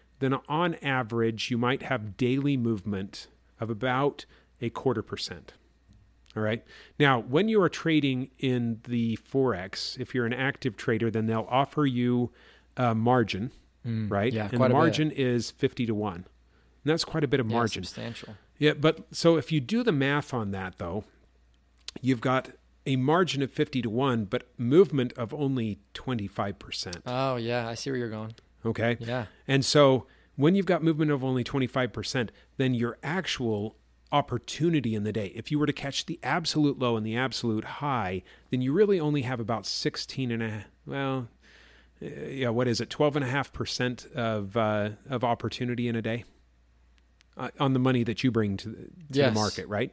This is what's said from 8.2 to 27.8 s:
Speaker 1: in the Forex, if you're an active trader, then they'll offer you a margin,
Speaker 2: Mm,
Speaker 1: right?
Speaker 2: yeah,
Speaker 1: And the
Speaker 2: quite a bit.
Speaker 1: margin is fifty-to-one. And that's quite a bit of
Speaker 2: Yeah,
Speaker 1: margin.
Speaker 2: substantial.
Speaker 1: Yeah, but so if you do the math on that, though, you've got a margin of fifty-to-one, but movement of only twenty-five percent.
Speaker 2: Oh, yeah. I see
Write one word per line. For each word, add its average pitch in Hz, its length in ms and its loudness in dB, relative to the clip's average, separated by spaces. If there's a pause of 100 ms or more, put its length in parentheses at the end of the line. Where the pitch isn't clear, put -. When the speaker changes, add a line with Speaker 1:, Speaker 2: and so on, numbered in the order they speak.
Speaker 1:
in 120 500 0
the 117 300 0
Forex, 110 800 -2
if 123 140 -8
you're 120 140 0
an 117 60 -2
active 131 440 -2
trader, 117 320 2
then 110 160 0
they'll 110 240 0
offer 139 380 2
you 123 440 2 (440)
a 123 180 2
margin, 113 580 2 (320)
Speaker 2:
Mm, 110 280 -4
Speaker 1:
right? 104 200 2
Speaker 2:
yeah, 110 120 -2
Speaker 1:
And 101 80 -6
the 123 60 -2
Speaker 2:
quite 127 100 4
a - 20 4
bit. 127 80 6
Speaker 1:
margin 156 340 4
is 123 380 0
fifty-to-one. 107 640 -2
And 90 100 -12 (580)
that's 156 200 0
quite 160 200 -2
a 139 40 2
bit 127 120 2
of 113 100 0
Speaker 2:
Yeah, 117 60 0
Speaker 1:
margin. 113 280 0
Speaker 2:
substantial. 113 520 -10 (240)
Speaker 1:
Yeah, 147 140 4
but 147 380 0
so 170 260 4
if 143 140 -2
you 151 80 2
do 208 220 -2
the 240 100 2
math 139 400 2
on 107 200 -2
that, 95 260 -6
though, 98 280 -6 (960)
you've 123 200 0
got 131 300 0 (340)
a 135 120 0
margin 143 440 2
of 131 100 -2
fifty-to-one, 120 720 0
but 123 220 -4 (120)
movement 131 540 4
of 120 200 -6
only 131 460 -2 (160)
twenty-five 104 640 -4
percent. - 480 -10
Speaker 2:
Oh, 131 300 -2
yeah. 117 300 -2
I 117 60 -6
see 113 160 -8